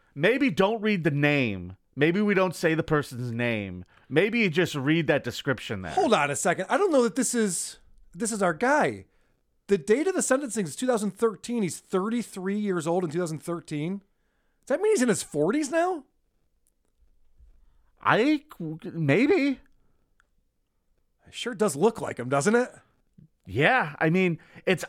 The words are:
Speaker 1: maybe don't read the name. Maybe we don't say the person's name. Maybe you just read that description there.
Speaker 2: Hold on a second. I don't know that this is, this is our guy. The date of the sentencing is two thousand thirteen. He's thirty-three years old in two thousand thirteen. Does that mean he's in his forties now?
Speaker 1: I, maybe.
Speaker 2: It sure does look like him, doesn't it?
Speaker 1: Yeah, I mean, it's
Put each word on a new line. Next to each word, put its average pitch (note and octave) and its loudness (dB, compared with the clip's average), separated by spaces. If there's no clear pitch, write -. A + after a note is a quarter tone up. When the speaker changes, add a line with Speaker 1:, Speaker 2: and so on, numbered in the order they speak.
Speaker 1:
maybe A#3+ 2
don't G3 0
read G3+ 0
the E3 4
name. B2+ 0
Maybe E3+ 2
we G#3 2
don't F#3 2
say D#3+ 2
the D#3+ 0
person's B2+ -2
name. G#2+ -4
Maybe G#3 2
you G3 2
just D#3 0
read D3+ 0
that D3 0
description A#2 -6
there. E2 -10
Speaker 2:
Hold E4+ 2
on D3 2
a C#3 -4
second. F3+ -2
I A#3 0
don't F#4+ 2
know C4+ 4
that A#3 0
this B3+ -2
is, G#3+ -2
this G#3 -6
is G3+ -4
our F3 2
guy. E3 0
The G3 4
date A#3+ 2
of F#4 0
the C4+ 0
sentencing B3+ -2
is C#3+ -10
two B3+ -4
thousand G#3+ 0
thirteen. A3+ -2
He's E3 -2
thirty-three G3+ -4
years F3+ -2
old F3+ 0
in E3 -4
two E3+ -4
thousand D#3+ -6
thirteen. E3+ -6
Does C#4 0
that F4+ -2
mean G#4+ 4
he's C4 4
in B3 4
his F#3+ 0
forties A#3 0
now? E4+ -2
Speaker 1:
I, B3 4
maybe. B3+ 2
Speaker 2:
It - -20
sure A#3+ -6
does F3 0
look G#3+ 2
like - -6
him, A#2+ -6
doesn't C#3+ 2
it? B3 2
Speaker 1:
Yeah, D3+ 2
I E3 2
mean, F3+ 2
it's F#3 0